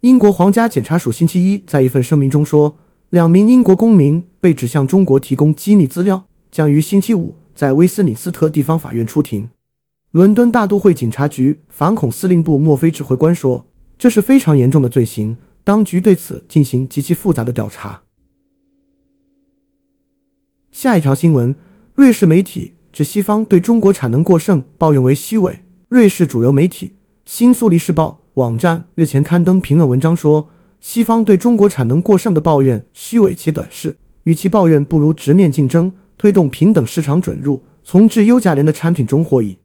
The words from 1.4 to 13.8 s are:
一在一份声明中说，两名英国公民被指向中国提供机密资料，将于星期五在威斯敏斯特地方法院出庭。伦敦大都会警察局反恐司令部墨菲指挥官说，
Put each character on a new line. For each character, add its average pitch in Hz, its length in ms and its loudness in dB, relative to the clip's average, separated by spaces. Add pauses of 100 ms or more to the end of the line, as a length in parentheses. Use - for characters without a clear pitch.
一 190 240 -2
在 143 160 0
一 131 60 2
份 127 160 -2
声 143 160 0
明 135 100 0
中 147 140 0
说， 151 340 0 (320)
两 170 220 2
名 196 160 4
英 254 160 4
国 190 100 4
公 226 220 2
民 156 260 2 (200)
被 175 120 2
指 127 140 -6
向 135 180 -2
中 185 200 2
国 135 120 2
提 - 160 -4
供 151 220 0
机 208 200 0
密 170 120 4
资 170 160 -6
料， 190 220 -2 (260)
将 151 180 -2
于 147 120 2
星 196 180 0
期 226 140 -2
五 170 220 -6 (200)
在 139 160 -2
威 160 160 2
斯 196 160 -2
敏 131 100 -2
斯 113 160 -10
特 160 200 -2
地 151 120 -2
方 160 160 -2
法 - 160 -10
院 117 140 -4
出 147 160 -2
庭。 110 260 -8 (600)
伦 190 220 4
敦 240 180 2
大 220 160 -2
都 202 100 -2
会 190 160 2
警 120 160 -4
察 135 160 -4
局 143 440 -2
反 180 260 -2
恐 131 160 -4
司 - 160 -6
令 175 160 2
部 156 160 0
墨 151 160 2
菲 160 160 0
指 151 100 -12
挥 131 140 -4
官 156 180 0
说， 127 320 -4 (320)